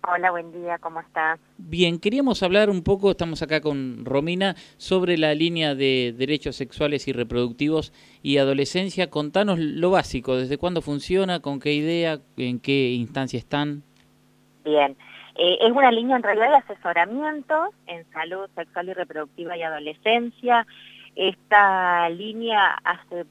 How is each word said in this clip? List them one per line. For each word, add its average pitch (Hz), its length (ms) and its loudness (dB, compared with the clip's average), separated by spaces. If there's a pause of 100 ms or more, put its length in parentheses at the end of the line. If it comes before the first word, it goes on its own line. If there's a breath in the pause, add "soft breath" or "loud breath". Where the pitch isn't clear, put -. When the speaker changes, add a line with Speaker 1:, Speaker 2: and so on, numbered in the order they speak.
Speaker 1:
Hola, 180 240 0
buen 170 220 -8
día, 170 260 -8
¿cómo 165 220 -10
estás? 160 400 -4 (180)
Speaker 2:
Bien, 170 400 0
queríamos 233 460 0
hablar 202 260 4
un 185 140 -2
poco, 196 260 2
estamos 165 320 -4
acá 151 180 0
con 135 440 -4
Romina, 170 500 0 (220 loud breath)
sobre 180 420 0
la 156 160 2
línea 160 400 0
de 131 420 2
derechos 135 380 -2
sexuales 147 540 -4
y 135 40 -4
reproductivos 123 800 -2 (300 soft breath)
y 143 160 2
adolescencia. 143 720 0
Contanos 175 480 0
lo 160 320 0
básico, 135 460 0
¿desde 131 220 -2
cuándo 175 240 -2
funciona, 175 580 -2
con 143 180 -6
qué 147 140 -2
idea, 156 480 0 (160)
en 123 240 -4
qué 135 320 2
instancia 123 480 -4
están? 147 420 -4 (840)
Speaker 1:
Bien, 147 320 2 (380 loud breath)
eh, 175 260 2
es 226 120 6
una 269 180 6
línea 233 240 2
en 247 80 0
realidad 214 280 2
de 277 240 4
asesoramiento 285 960 -2 (180)
en 165 240 -16
salud 175 420 -8
sexual 175 340 -8
y 190 60 -10
reproductiva 170 600 -8
y 165 80 -6
adolescencia. 226 1000 0 (500 loud breath)
Esta 190 920 4
línea 214 680 0 (100)
hace 175 460 -6